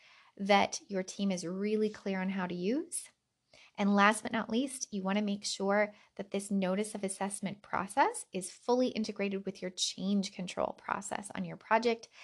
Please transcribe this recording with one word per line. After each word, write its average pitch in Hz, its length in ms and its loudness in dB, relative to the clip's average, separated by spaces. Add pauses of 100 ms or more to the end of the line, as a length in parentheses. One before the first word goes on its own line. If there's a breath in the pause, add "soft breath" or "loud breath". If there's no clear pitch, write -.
(400 loud breath)
that 196 480 4
your 196 140 -2
team 196 300 -2
is 175 160 -2
really 208 420 0
clear 196 320 -4
on 185 80 0
how 190 160 -2
to 180 80 -4
use. 202 560 -2 (680 loud breath)
And 202 200 4
last 208 260 6
but - 100 -4
not 226 200 -2
least, 254 400 -2
you 196 100 -4
wanna 196 220 2
make 202 200 -2
sure 208 520 0 (200 loud breath)
that - 140 -8
this 202 220 -4
notice 196 420 0
of 202 100 -6
assessment 196 600 -4
process 294 680 0
is 180 200 -6
fully 247 380 2
integrated 202 580 -4
with 190 160 -8
your 185 80 -6
change 190 600 -2
control - 480 -4
process - 560 -6
on 190 80 -4
your 165 140 -8
project 233 500 0 (160 loud breath)